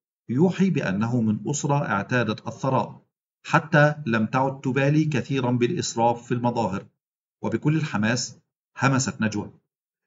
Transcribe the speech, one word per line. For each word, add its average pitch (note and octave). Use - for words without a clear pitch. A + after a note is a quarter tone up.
يوحي F3
بأنه A#2
من G#2+
أسرة C#3+
اعتادت G#2+
الثراء، B2+
حتى D3+
لم A2+
تعد C3+
تبالي C#3
كثيرا C3
بالإسراف A#2+
في -
المظاهر. A#2
وبكل A2+
الحماس A#2+
همست C3+
نجوى: G#2